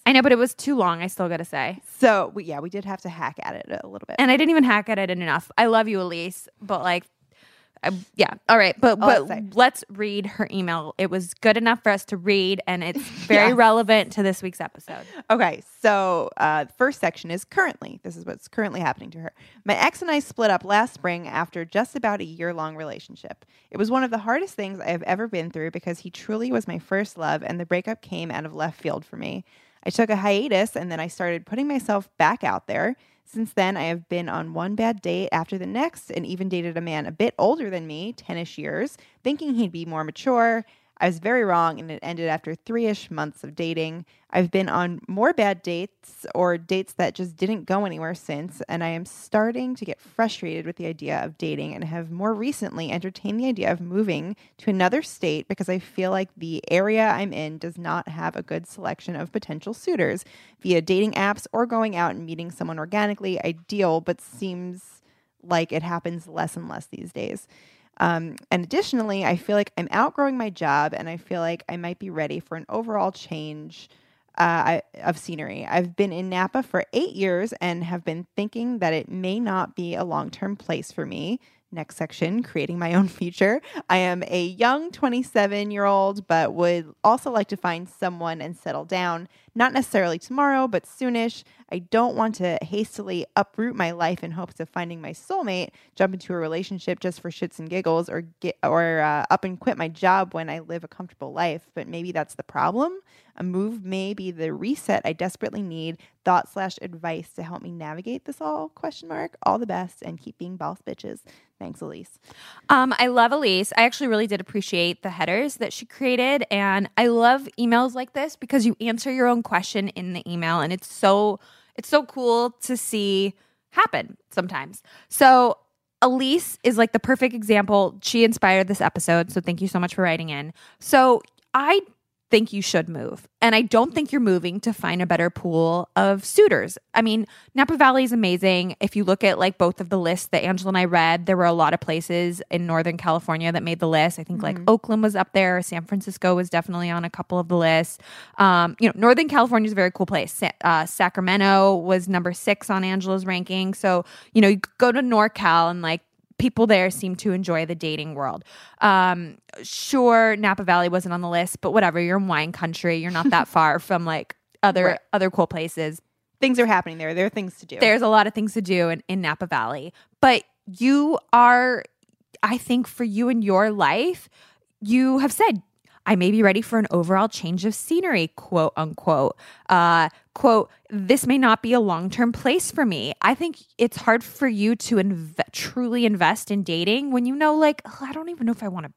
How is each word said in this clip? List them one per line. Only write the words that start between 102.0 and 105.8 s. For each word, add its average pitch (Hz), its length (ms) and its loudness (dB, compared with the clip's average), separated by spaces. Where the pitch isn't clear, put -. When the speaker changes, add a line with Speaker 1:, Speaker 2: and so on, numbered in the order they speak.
Speaker 2:
that's 156 220 -6
the - 80 -12
problem. 240 560 -2
A - 60 -10
move 196 420 -4
may 190 280 -6
be 190 180 -8
the 160 220 -6
reset 202 540 -4
I 165 80 -2
desperately 185 480 -6
need. 165 360 -10